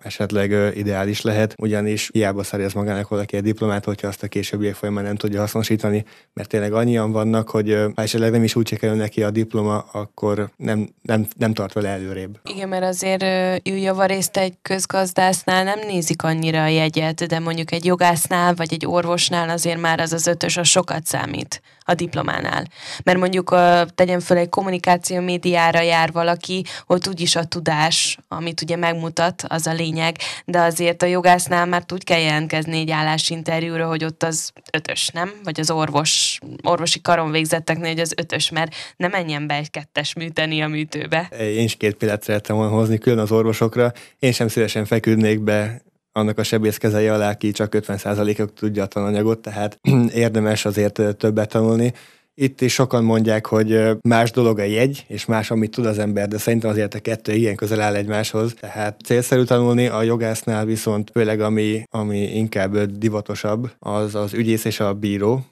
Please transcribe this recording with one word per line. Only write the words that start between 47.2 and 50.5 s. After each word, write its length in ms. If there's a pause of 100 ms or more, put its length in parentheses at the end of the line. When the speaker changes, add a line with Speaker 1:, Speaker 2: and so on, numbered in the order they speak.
Speaker 1:
aki 200
csak 240
ötven 240
százalékok 560
tudja 280
a 40
tananyagot, 520
tehát 400 (180)
<clears throat> 180
érdemes 500